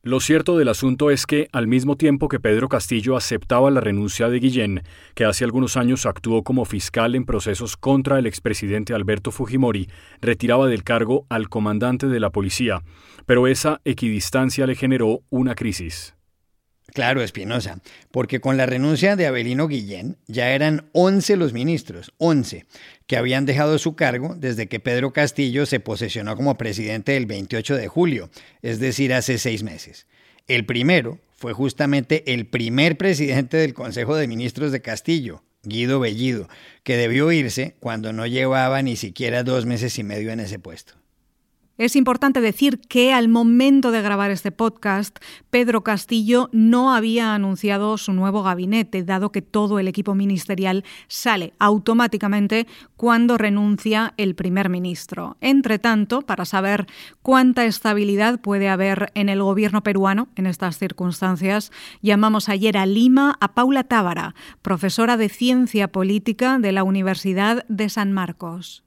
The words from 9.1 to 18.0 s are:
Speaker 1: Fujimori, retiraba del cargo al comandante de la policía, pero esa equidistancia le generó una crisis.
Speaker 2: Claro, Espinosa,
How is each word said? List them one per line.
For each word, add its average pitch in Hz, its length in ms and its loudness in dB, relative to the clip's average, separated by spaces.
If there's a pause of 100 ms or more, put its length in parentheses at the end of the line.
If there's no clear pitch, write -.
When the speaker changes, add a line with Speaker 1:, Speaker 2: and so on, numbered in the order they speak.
Speaker 1:
Fujimori, 117 580 -2 (320)
retiraba 120 460 2
del 113 180 0
cargo 117 460 0
al 110 180 -2
comandante 117 580 -2
de 123 140 0
la 104 120 0
policía, 98 500 -2 (420)
pero 123 220 4
esa 147 400 0
equidistancia 131 800 -2
le 131 80 -2
generó 127 560 0
una 127 240 0
crisis. - 580 -8 (840)
Speaker 2:
Claro, 131 260 0
Espinosa, 101 600 -6 (320)